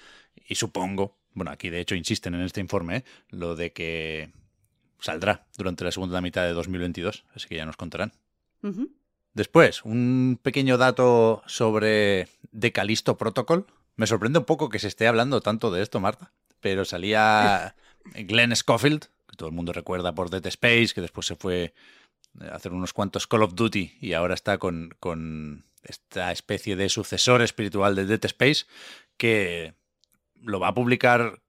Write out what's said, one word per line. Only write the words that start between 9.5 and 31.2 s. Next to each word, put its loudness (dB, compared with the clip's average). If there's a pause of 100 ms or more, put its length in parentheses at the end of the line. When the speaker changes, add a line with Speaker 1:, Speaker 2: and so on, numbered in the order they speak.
Speaker 1:
un 0
pequeño 2
dato 4
sobre 2 (320)
The 0
Callisto 0
Protocol. -2 (260)
Me 0
sorprende 2
un -8
poco 0
que -6
se -6
esté 0
hablando 2
tanto 0
de -2
esto, -4
Marta, -4 (260)
pero -2
salía 2 (180)
<laughs> -20
Glenn 0
Schofield, 2 (240)
que -20
todo -10
el -8
mundo -6
recuerda -4
por -4
Dead -6
Space, 4
que -6
después -8
se -6
fue -4 (640)
a -14
hacer -10
unos -6
cuantos -4
Call 4
of -2
Duty -2
y -4
ahora 0
está -2
con, -6
con -10 (200)
esta -8
especie -4
de 0
sucesor 2
espiritual 0
de 0
Dead 0
Space, 2 (520)
que 0 (680)
lo -4
va 0
a -2
publicar 2